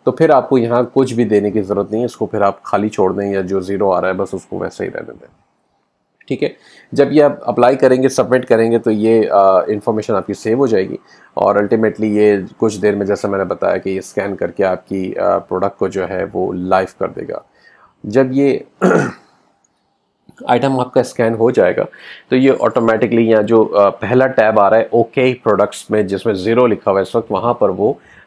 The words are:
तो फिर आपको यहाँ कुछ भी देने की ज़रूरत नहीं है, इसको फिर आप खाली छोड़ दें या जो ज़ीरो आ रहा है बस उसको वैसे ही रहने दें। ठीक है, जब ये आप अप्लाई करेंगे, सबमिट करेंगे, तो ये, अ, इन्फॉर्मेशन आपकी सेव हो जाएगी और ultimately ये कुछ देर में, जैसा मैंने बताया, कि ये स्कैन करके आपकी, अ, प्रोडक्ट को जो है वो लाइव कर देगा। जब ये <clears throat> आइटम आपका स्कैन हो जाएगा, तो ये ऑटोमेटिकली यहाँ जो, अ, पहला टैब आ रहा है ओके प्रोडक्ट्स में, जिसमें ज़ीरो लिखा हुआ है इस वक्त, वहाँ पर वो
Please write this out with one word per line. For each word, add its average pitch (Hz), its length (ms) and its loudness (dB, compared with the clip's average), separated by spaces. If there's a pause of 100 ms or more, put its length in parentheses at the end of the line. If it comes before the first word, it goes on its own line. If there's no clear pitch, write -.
तो 127 60 0
फिर 156 200 2
आपको 135 260 2
यहाँ 120 280 0
कुछ 127 280 0
भी 117 120 0
देने 104 260 0
की 107 100 -2
ज़रूरत 98 300 -2
नहीं 110 100 -2
है, 123 40 -2
इसको 113 200 -6
फिर 101 180 -4
आप 98 220 0
खाली 104 240 -2
छोड़ 95 240 0
दें 101 200 -4
या 98 80 -4
जो 92 200 -4
ज़ीरो 98 280 -2
आ 90 100 2
रहा 92 120 -2
है 92 60 -6
बस 95 160 -6
उसको 95 260 -10
वैसे 90 240 -10
ही 90 60 -8
रहने - 240 -14
दें। - 160 -20 (1000)
ठीक - 160 -6
है, 139 120 -4 (380)
जब 139 180 2
ये 147 100 4
आप 143 260 2
अप्लाई 120 280 2
करेंगे, 131 340 4
सबमिट 127 360 0
करेंगे, 113 340 2
तो 113 120 -2
ये, 110 420 2
अ, 98 360 4
इन्फॉर्मेशन 107 440 -2
आपकी 98 200 -4
सेव 110 240 -2
हो 139 100 2
जाएगी 98 320 -2 (380)
और 101 300 2
ultimately 110 360 0
ये 104 420 2 (140)
कुछ 110 140 0
देर 101 220 0
में, 101 100 -2
जैसा 98 220 -2
मैंने 98 160 -2
बताया, 90 340 -2
कि 92 120 -8
ये 95 120 -4
स्कैन 98 340 -6
करके 90 280 -4
आपकी, 92 500 -4
अ, 90 80 -10
प्रोडक्ट 92 560 -2
को 98 100 -2
जो 95 180 -4
है 90 200 -6
वो 95 260 -6
लाइव 92 360 -2 (120)
कर 90 80 -4
देगा। - 380 -10 (600)
जब 127 260 0
ये 135 340 0 (180)
<clears throat> 143 240 2 (1400)
आइटम 131 300 0
आपका 123 240 0
स्कैन 113 300 -2
हो 117 180 2
जाएगा, 90 340 2 (440)
तो 131 60 0
ये 131 140 4
ऑटोमेटिकली 117 800 2
यहाँ 110 160 4
जो, 110 220 4
अ, 101 240 4
पहला 123 380 0
टैब 110 320 2
आ 101 80 6
रहा 107 120 4
है - 140 -2
ओके 123 400 0
प्रोडक्ट्स 104 580 -2
में, 107 160 0
जिसमें 98 260 -2
ज़ीरो 113 340 2
लिखा 104 240 0
हुआ 95 80 2
है 95 40 0
इस - 120 -6
वक्त, 113 160 -4
वहाँ 110 300 -2
पर 101 80 2
वो 101 300 -2 (260)